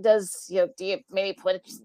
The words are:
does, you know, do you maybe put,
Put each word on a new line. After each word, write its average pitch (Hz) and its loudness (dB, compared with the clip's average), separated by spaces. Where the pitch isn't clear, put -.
does, 214 2
you 185 2
know, 175 2
do 180 -10
you 190 -4
maybe 190 -4
put, 185 -2